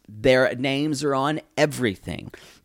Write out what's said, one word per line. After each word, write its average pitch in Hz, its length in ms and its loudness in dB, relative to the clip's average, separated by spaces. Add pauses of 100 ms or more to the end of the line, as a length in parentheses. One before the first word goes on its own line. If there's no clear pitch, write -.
their 123 460 2
names 139 480 -2
are 143 100 0
on 143 280 -2 (140)
everything. 123 760 -2 (340)